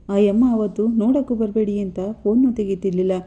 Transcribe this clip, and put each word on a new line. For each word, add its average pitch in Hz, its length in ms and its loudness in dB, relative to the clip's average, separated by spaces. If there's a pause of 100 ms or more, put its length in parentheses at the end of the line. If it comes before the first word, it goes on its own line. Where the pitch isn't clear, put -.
ಆ 202 80 0
ಯಮ್ಮ 214 340 4
ಅವತ್ತು 214 360 -2
ನೋಡಕ್ಕೂ 240 480 0
ಬರ್ಬೇಡಿ 208 440 -2
ಅಂತ 185 200 -6 (240)
ಫೋನ್ನು 233 300 2
ತೆಗಿತಿರ್ಲಿಲ್ಲ, 185 580 -2 (160)